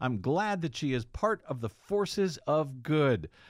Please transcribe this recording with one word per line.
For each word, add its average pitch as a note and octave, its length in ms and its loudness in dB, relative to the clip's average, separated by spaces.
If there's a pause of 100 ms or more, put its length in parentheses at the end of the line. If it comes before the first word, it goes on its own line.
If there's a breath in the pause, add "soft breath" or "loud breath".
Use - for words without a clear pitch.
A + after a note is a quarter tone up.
I'm B2 200 0
glad F3+ 420 0
that D#3 140 -4
she C#3+ 160 -2
is A#2+ 140 -2
part - 420 -2
of C3 120 -4
the A2+ 100 -4
forces G3 760 -2
of C#3 360 0
good. C3+ 480 2 (200 loud breath)